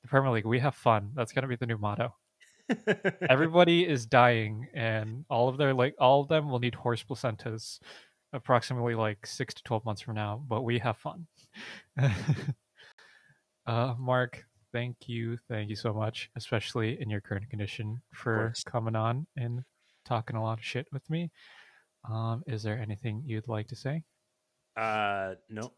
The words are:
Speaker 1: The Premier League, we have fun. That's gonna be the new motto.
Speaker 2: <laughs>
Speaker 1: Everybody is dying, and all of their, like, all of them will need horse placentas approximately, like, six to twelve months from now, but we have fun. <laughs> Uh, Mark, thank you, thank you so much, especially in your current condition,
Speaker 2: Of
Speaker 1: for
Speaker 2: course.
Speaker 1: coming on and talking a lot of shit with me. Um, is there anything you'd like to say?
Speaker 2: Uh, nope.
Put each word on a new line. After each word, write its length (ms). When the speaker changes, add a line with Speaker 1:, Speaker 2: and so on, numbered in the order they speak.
Speaker 1:
The 60
Premier 220
League, 160
we 140
have 160
fun. 400
That's 160
gonna 160
be 80
the 100
new 120
motto. 360
Speaker 2:
<laughs> 160
Speaker 1:
Everybody 580
is 160
dying, 680
and 560
all 180
of 80
their, 160
like, 260
all 220
of 80
them 220
will 80
need 160
horse 280
placentas 760
approximately, 600
like, 320
six 280
to 80
twelve 240
months 160
from 140
now, 300
but 140
we 180
have 200
fun. 280
<laughs> 100
Uh, 320
Mark, 460
thank 360
you, 300
thank 220
you 60
so 180
much, 420
especially 640
in 100
your 100
current 300
condition, 520
Speaker 2:
Of 60
Speaker 1:
for 180
Speaker 2:
course. 160
Speaker 1:
coming 320
on 300
and 260
talking 300
a 60
lot 160
of 60
shit 260
with 200
me. 200
Um, 360
is 160
there 160
anything 480
you'd 220
like 200
to 80
say? 280
Speaker 2:
Uh, 600
nope. 280